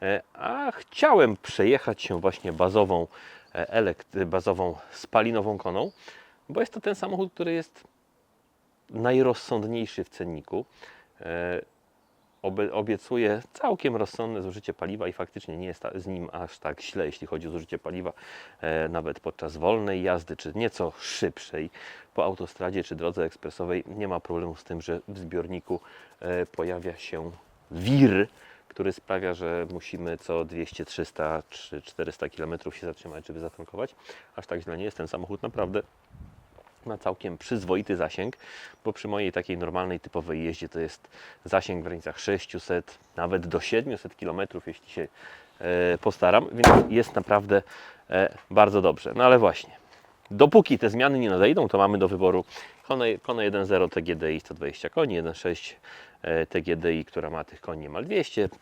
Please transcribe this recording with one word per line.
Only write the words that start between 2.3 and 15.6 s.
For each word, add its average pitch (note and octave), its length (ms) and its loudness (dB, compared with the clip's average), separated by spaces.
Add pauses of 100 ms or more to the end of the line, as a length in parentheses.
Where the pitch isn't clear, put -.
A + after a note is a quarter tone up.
bazową, F#2 540 4 (480)
e, E2+ 140 -4
elekt-, F#2+ 560 0
bazową F2+ 500 -2 (160)
spalinową G#2+ 680 0
Koną, G2 320 -4 (580)
bo A3+ 120 -2
jest B3+ 140 -4
to A3+ 60 -10
ten G3+ 140 -2
samochód, F#3+ 400 -6
który E3+ 180 -4
jest - 320 -6 (1080)
najrozsądniejszy A#2 1120 0
w - 40 -20
cenniku. F2 560 -8 (560)
E, F2 400 -6 (840)
obe-, G2 300 -2
obiecuje G#2+ 680 0 (120)
całkiem C#3+ 440 -2
rozsądne A2 460 -4
zużycie F#2+ 320 -8
paliwa G2 340 -6
i F2+ 40 -6
faktycznie F2 440 -10
nie F2+ 100 -10